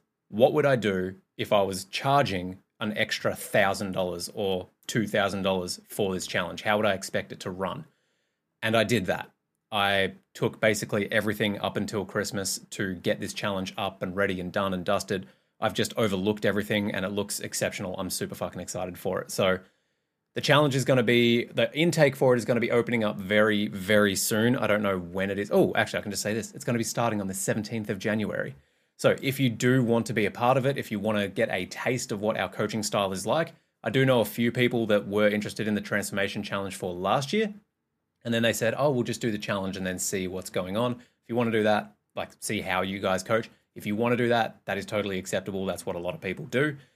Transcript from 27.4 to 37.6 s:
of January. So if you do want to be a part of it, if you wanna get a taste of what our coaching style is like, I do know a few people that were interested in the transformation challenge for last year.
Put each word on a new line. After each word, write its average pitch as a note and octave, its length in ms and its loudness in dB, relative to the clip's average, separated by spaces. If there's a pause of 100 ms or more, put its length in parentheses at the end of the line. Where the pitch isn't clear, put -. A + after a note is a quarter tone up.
of G2+ 80 -6
January. G#2+ 560 -2 (420)
So A#2 240 4
if C#3 180 -2
you C3 120 4
do B2+ 320 4
want A2+ 240 2
to A2+ 60 -4
be G#2 120 0
a F#2 60 -2
part B2 260 2
of B2 80 0
it, C#3 100 0
if A#2+ 160 -8
you G#2+ 80 -2
wanna G#2 280 0
get G#2+ 240 -2
a F#2 160 -4
taste - 440 -4
of G#2+ 80 -4
what G#2+ 160 0
our - 140 -2
coaching A2 320 -4
style G2+ 300 0
is F#2+ 160 -6
like, D#3 260 0 (300)
I A2+ 80 -4
do C3+ 140 4
know B2+ 160 6
a G#2 40 2
few A#2 260 0
people A#2+ 360 2
that G#2 200 2
were G#2 200 4
interested G#2 400 -2
in G#2+ 80 0
the G2 60 -2
transformation G2+ 600 -2
challenge G2 360 -6
for F#2 140 -4
last G2 400 0
year. G#3 220 0 (720)